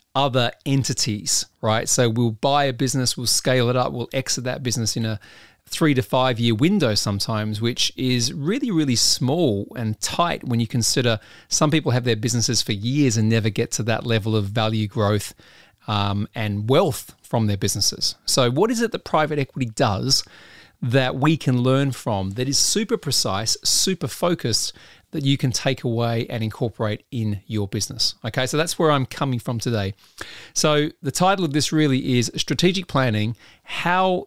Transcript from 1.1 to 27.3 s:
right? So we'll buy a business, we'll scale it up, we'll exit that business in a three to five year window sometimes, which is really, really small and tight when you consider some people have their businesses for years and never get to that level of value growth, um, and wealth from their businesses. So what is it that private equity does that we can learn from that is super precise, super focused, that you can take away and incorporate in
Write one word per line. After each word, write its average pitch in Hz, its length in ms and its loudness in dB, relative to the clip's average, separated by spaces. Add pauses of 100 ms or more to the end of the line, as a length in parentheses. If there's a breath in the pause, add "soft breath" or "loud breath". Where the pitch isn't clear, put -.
right? 113 280 0
So 123 200 2
we'll 117 220 2
buy 143 340 2
a 135 80 0
business, 127 440 0
we'll 120 100 -6
scale 127 420 2
it 123 60 0
up, 127 160 0
we'll 120 220 -8
exit 131 320 -4
that 127 180 -6
business 113 320 -2
in 113 100 -2
a 110 140 -4 (460 loud breath)
three 156 280 2
to 127 80 2
five 127 380 0
year 117 140 2
window 147 400 2
sometimes, 107 680 -2
which - 340 -2
is 127 380 -2
really, 208 360 -2
really 156 260 2
small 123 800 2
and 110 260 -4
tight - 420 -2
when 117 160 0
you 117 80 0
consider 120 520 0 (280 loud breath)
some 151 240 2
people 147 200 2
have 120 120 2
their 120 120 0
businesses 117 460 0
for 117 120 -4
years 123 440 2
and 110 120 4
never 113 200 2
get 104 220 -2
to - 120 -2
that 113 220 -2
level 110 300 0
of 104 100 0
value 110 420 0
growth, 104 460 0 (540 loud breath)
um, 101 480 -2
and 107 340 -4
wealth 156 520 0
from 117 260 0
their 101 100 0
businesses. - 580 -2 (100)
So 123 260 2
what 190 200 2
is 233 100 -2
it 226 100 0
that - 120 -8
private 156 360 0
equity 131 340 -4
does 123 500 2 (580 loud breath)
that 127 340 2
we 147 220 2
can 123 240 2
learn 131 300 2
from 98 400 -4
that 127 160 -4
is 143 100 2
super 214 400 2
precise, 110 680 -2
super - 440 0
focused, - 680 -2 (380 loud breath)
that 160 120 -4
you 139 140 2
can 131 140 0
take - 320 -2
away 117 460 -2
and 117 140 -4
incorporate 107 680 -4
in 107 340 -4